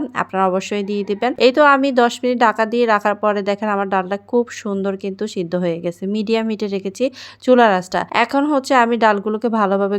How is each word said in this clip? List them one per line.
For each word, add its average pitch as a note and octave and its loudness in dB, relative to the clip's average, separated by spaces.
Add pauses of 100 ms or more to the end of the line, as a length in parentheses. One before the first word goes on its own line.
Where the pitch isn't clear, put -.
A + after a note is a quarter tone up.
(160)
আপনারা - -2
অবশ্যই F#3+ -4
দিয়ে G3+ -2
দিবেন। G#3 -2 (140)
এই B3+ 6
তো D4 4
আমি C#4 4 (140)
দশ A#3+ 2
মিনিট B3 -2
ঢাকা A3+ 2
দিয়ে A#3 0
রাখার G#3 0
পরে G#3 0
দেখেন G3+ -4
আমার G3 -2
ডালটা F#3+ -2 (100)
খুব A#3+ 0 (160)
সুন্দর G3 -4 (100)
কিন্তু G3 -8
সিদ্ধ F3+ -6 (100)
হয়ে E3+ -2
গেছে। E3+ -6 (120)
মিডিয়াম A3 -2
হিটে G#3+ -4
রেখেছি G3 -4 (360)
চুলার B3 6
আঁচটা। F3+ -4 (180)
এখন B3+ 0
হচ্ছে C4+ 0
আমি A#3+ 2
ডালগুলোকে G#3+ 0 (100)
ভালোভাবে G3 0